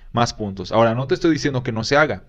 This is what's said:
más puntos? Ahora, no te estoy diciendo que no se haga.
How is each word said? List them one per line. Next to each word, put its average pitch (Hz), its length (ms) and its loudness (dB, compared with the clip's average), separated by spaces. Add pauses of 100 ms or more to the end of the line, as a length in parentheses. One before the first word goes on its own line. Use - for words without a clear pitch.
(120)
más 117 220 0
puntos? 98 400 -8
Ahora, 113 200 4
no 127 140 -4
te 185 60 -2
estoy 170 180 2
diciendo 139 320 -2
que 127 80 -4
no 110 140 -4
se 139 100 0
haga. 143 340 2